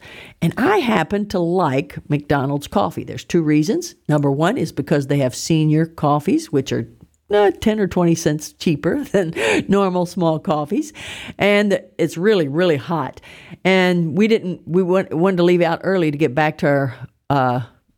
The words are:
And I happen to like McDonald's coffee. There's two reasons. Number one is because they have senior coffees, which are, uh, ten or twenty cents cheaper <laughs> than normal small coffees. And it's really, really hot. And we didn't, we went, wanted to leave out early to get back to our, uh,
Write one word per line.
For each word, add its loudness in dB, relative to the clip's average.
And 0
I 2
happen 0
to -4
like 0
McDonald's -2
coffee. -4
There's -14
two 0
reasons. 0
Number 2
one 0
is -4
because -2
they 0
have 0
senior 2
coffees, -2
which -2
are, -4
uh, 4
ten 0
or 0
twenty 2
cents -2
cheaper -2
<laughs> -8
than 0
normal 2
small 0
coffees. -4
And 2
it's -2
really, 2
really 2
hot. -6
And 2
we 4
didn't, -2
we 2
went, 0
wanted 2
to 2
leave 4
out 0
early 0
to -4
get 0
back 0
to 0
our, 0
uh, 0